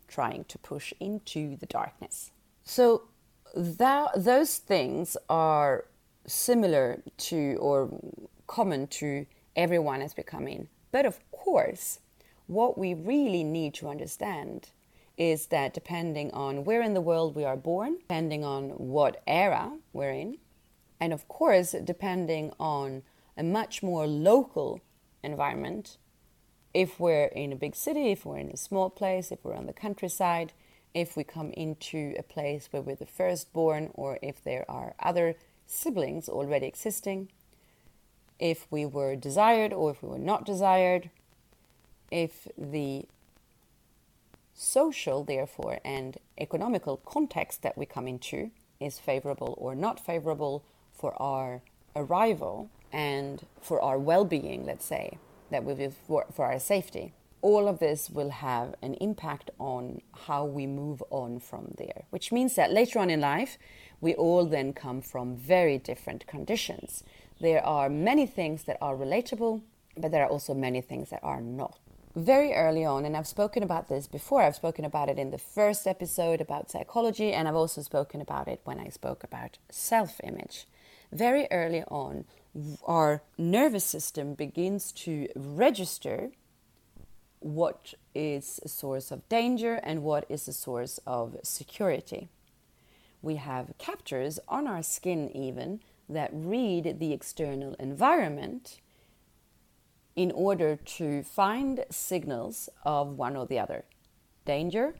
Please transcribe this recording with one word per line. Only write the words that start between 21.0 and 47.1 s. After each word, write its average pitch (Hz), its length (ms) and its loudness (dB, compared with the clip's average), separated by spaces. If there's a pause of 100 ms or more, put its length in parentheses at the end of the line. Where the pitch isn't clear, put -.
of - 160 -6
course, 190 460 6 (100)
depending 175 760 -2
on 139 440 -2 (340)
a 147 60 -6
much 190 400 -2
more 170 240 0
local 160 760 4 (420)
environment, 143 760 -4 (760)
if 180 260 2
we're 156 280 6
in 139 260 -4
a 135 40 -6
big 147 200 -6
city, 294 360 2
if - 120 -4
we're 143 140 -8
in 143 100 -8
a - 80 -12
small 190 320 0
place, 185 420 -2
if - 140 -10
we're - 100 -6
on - 120 -8
the - 80 -10
countryside, 175 800 -2 (400)
if 170 240 -2
we 151 40 0
come 156 280 -8
into 156 680 -6
a - 40 -6
place 147 480 -6
where 143 100 -4
we're 139 160 -6
the - 80 -12
firstborn, 160 880 0
or 135 300 -6
if - 200 -10
there - 280 -4
are 127 320 -8
other 170 320 4 (320)
siblings 160 640 -4
already 139 360 0
existing, 190 640 -4 (1080)
if 165 320 0
we 147 160 0
were 139 300 0
desired 208 580 4
or 156 160 2
if - 120 -8
we - 60 -10
were 131 100 -8
not 180 280 -2
desired, 185 640 4 (1000)
if 165 460 -4
the 143 480 -4 (1600)
social, 202 640 2
therefore, - 600 -4
and 131 340 -6 (180)
economical 175 640 -2
context - 640 -4